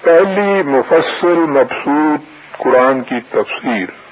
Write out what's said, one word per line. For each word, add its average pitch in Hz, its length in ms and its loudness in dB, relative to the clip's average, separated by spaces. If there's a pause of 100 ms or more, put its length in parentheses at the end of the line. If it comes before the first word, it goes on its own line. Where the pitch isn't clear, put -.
پہلی 196 600 2
مفصل 160 720 0
مبسوط 147 840 0 (360)
قرآن 127 440 2
کی 123 140 -8 (140)
تفسیر۔ 107 720 -4 (100)